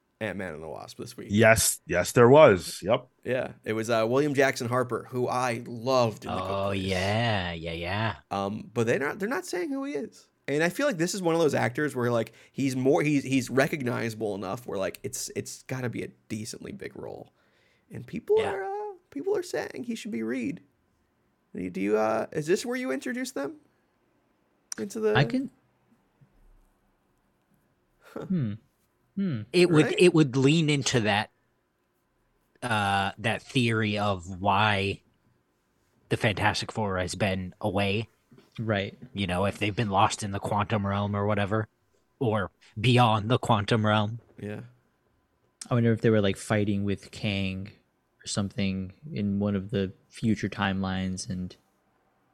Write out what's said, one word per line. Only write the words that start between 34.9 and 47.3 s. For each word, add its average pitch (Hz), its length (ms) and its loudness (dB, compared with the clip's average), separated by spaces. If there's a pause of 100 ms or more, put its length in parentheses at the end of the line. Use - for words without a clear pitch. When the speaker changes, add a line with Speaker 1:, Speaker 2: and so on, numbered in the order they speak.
Speaker 3:
the 113 80 0
Fantastic 101 540 0
Four 101 260 -4
has 90 180 -4
been 95 460 -2
away. 101 460 -2 (520)
Speaker 4:
Right. 107 380 -2 (160)
Speaker 3:
You 101 140 -2
know, 90 180 0
if 98 120 -2
they've 101 180 -2
been 110 140 -2
lost 101 340 2
in 101 80 -6
the 98 80 -6
quantum 101 460 0
realm 101 300 0
or 101 100 0
whatever, 104 420 0 (520)
or 107 320 -2 (280)
beyond 113 500 4
the 123 80 4
quantum 107 480 2
realm. 107 340 2 (220)
Speaker 1:
Yeah. 104 200 -10 (1080)
Speaker 4:
I - 40 0
wonder 117 180 4
if 110 100 0
they 120 80 6
were, 110 120 6
like, 98 160 2
fighting 104 460 0
with 101 280 -4
Kang 98 600 -4 (520)